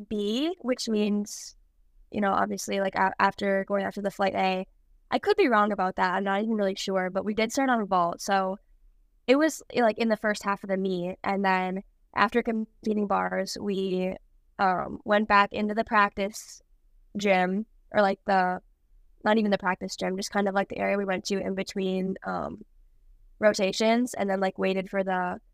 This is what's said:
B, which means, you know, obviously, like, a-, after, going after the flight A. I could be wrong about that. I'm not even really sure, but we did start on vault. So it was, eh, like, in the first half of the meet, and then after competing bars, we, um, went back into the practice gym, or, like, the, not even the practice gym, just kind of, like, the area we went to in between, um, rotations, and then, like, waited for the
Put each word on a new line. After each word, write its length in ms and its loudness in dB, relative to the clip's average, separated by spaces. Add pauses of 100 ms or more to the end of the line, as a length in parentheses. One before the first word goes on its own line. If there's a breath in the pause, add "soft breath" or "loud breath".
B, 520 -2
which 280 -4
means, 680 -2 (560)
you 100 -4
know, 100 2
obviously, 500 -2
like, 140 0
a-, 240 2
after, 480 0
going 160 0
after 180 -6
the 100 -2
flight 240 0
A. 320 0 (420)
I 100 0
could 180 0
be 100 4
wrong 240 4
about 240 -2
that. 180 2
I'm 100 -2
not 200 0
even 120 0
really 200 0
sure, 340 -2
but 160 -4
we 80 -2
did 180 0
start 180 0
on 180 2
vault. 340 0
So 360 0 (680)
it 100 6
was, 260 0 (100)
eh, 80 2
like, 160 4
in 120 0
the 80 2
first 260 -2
half 200 -2
of 60 -10
the 80 2
meet, 460 -2
and 200 0
then 400 0 (320)
after 280 2
competing 640 -4
bars, 520 -4
we, 560 -4 (440)
um, 440 0
went 240 2
back 240 6
into 220 -4
the 100 -2
practice 800 -2 (560)
gym, 480 2 (260)
or, 100 4
like, 240 2
the, 360 2 (600)
not 140 4
even 120 2
the 80 4
practice 380 -2
gym, 220 -4
just 140 -8
kind 160 0
of, 60 -2
like, 160 0
the 80 -8
area 200 0
we 80 -2
went 200 -2
to 140 -2
in 160 -4
between, 600 -4 (100)
um, 380 -6 (760)
rotations, 760 2
and 160 -2
then, 100 0
like, 200 -2
waited 300 0
for 140 -2
the 360 -2 (140)